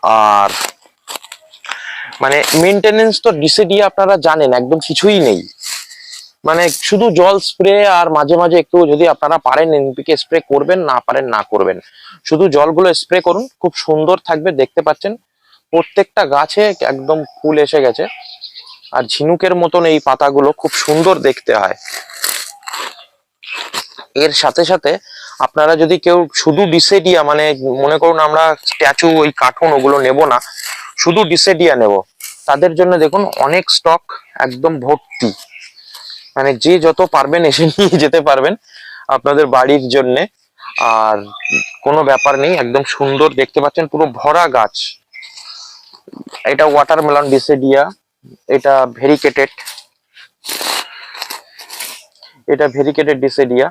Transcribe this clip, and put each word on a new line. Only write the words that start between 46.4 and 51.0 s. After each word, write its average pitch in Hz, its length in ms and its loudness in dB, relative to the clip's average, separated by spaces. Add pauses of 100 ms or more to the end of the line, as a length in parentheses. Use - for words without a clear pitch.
এটা 156 200 0
ওয়াটারমেলন 147 640 2
ডিসেডিয়া, 135 520 2 (680)
এটা 139 260 2 (120)
ভেরিকেটেড, 139 640 0 (3000)